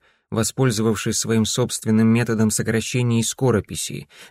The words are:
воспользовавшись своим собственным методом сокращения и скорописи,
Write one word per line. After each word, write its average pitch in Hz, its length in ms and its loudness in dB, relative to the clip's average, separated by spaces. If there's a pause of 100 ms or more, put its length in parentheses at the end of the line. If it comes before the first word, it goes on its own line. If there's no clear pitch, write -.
(300)
воспользовавшись 110 880 0
своим 110 280 0
собственным 113 640 0
методом 113 440 2
сокращения 113 680 0
и 113 40 0
скорописи, - 840 -2 (240)